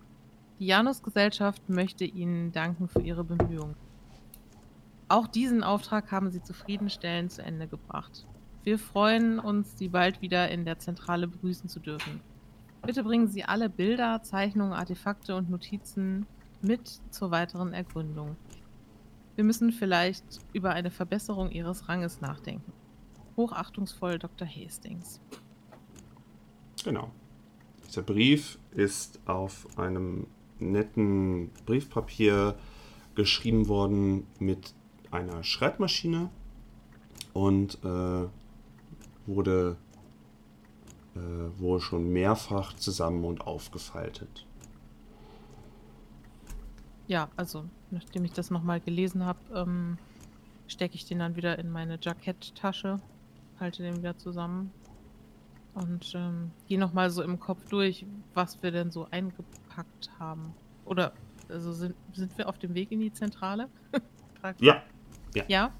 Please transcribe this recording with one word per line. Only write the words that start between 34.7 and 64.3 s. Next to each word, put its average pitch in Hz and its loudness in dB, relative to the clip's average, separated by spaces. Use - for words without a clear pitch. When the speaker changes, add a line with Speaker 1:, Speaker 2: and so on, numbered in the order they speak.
Speaker 2:
einer 87 -6
Schreibmaschine 170 0
und, 98 4
äh, 90 0
wurde, 92 4
äh, - -8
wohl 90 4
schon 87 0
mehrfach 98 2
zusammen 87 -2
und 85 -4
aufgefaltet. - -10
Speaker 1:
Ja, 165 0
also, 170 -6
nachdem 180 -4
ich 170 -2
das - -4
noch 175 0
mal 170 0
gelesen 180 0
hab, 180 0
ähm, 175 -2
stecke - -4
ich - -12
den 175 -2
dann 170 -2
wieder 170 0
in 170 -6
meine 165 -4
Jacketttasche, 190 -4
halte 180 -6
den 175 -4
wieder 175 -4
zusammen 180 -6
und, 175 -6
ähm, 170 -4
gehe 190 2
noch 185 2
mal 185 4
so 175 -2
im 180 -2
Kopf - -4
durch, 196 2
was 180 -2
wir 180 0
denn 170 0
so 165 -8
eingepackt - -10
haben. 160 -10
Oder, 180 0
also 170 -6
sind, 175 -4
sind 185 -6
wir 214 -2
auf 190 -8
dem 175 -6
Weg 190 -2
in 220 0
die 214 -2
Zentrale? 208 -4
<laughs> - -6